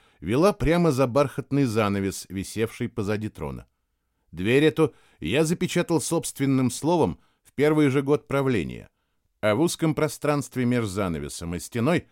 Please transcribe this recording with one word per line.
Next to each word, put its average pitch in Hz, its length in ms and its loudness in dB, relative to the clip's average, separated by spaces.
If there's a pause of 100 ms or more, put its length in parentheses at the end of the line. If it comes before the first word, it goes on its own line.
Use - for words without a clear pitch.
(200)
вела 135 320 2
прямо 165 400 2
за 131 140 2
бархатный 139 580 0
занавес, 101 640 0
висевший 104 600 -6
позади 104 400 -4
трона. 67 380 -10 (680)
Дверь 117 320 2
эту 156 300 2 (260)
я 120 240 0
запечатал 170 560 -2
собственным 135 680 0
словом 143 500 0 (220)
в - 100 -20
первый 151 360 4
же 139 140 2
год 143 260 -2
правления, 90 600 -2 (520)
а 107 140 2
в 117 60 2
узком 165 340 0
пространстве 143 720 -2
меж 120 220 2
занавесом 87 680 -4
и 90 40 -6
стеной 127 540 -2